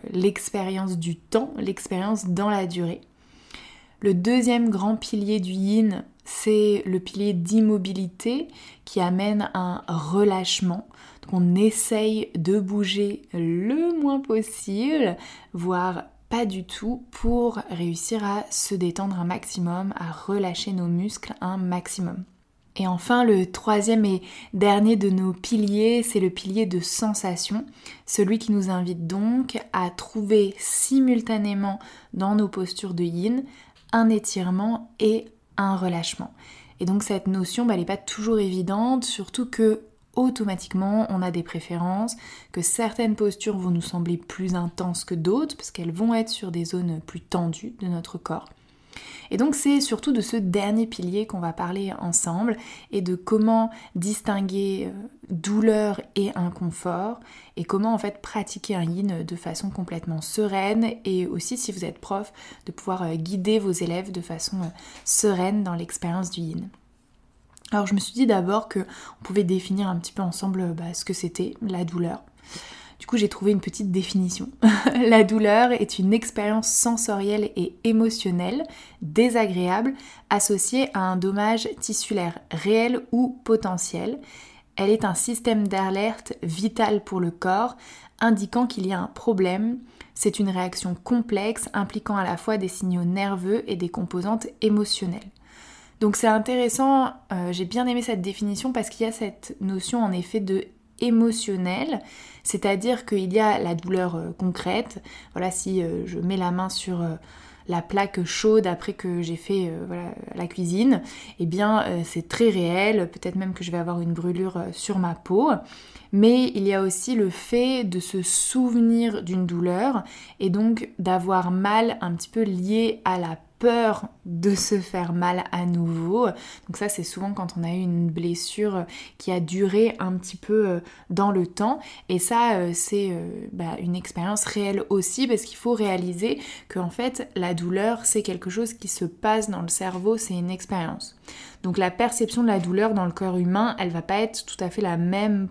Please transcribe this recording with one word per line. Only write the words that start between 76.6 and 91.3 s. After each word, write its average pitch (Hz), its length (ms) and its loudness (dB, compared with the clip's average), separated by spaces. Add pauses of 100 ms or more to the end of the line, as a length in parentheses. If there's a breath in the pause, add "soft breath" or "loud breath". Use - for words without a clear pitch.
sensorielle 208 880 0
et - 300 -2
émotionnelle 220 800 2 (380 loud breath)
désagréable 214 920 2 (360 loud breath)
associée 208 640 2
à 196 60 0
un 185 160 0
dommage 208 520 0 (120)
tissulaire 190 600 -4 (100)
réel 220 520 2 (100)
ou 254 320 2
potentiel. 202 760 0 (560 loud breath)
Elle 196 160 2
est 220 140 4
un 190 100 2
système 220 540 0
d'alerte 190 640 -2 (100)
vital 208 640 0
pour 190 160 -2
le 170 100 0
corps, 196 460 0 (440 loud breath)
indiquant 226 460 2
qu'il 196 200 -4
y 190 60 -2
a 180 60 -2
un 180 80 -4
problème. 202 720 0 (380 loud breath)
C'est 202 240 0
une 202 80 2
réaction 180 480 -4
complexe 226 760 -2